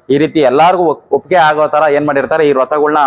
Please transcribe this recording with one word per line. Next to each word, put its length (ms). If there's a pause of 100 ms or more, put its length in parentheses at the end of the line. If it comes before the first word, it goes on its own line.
ಈ 80
ರೀತಿ 220
ಎಲ್ಲಾರ್ಗೂ 440
ಒಪ್-, 320
ಒಪ್ಪಿಗೆ 200
ಆಗೋ 320
ತರ 220
ಏನ್ 180
ಮಾಡಿರ್ತಾರೆ, 420
ಈ 40
ವ್ರತಗಳನ್ನ 540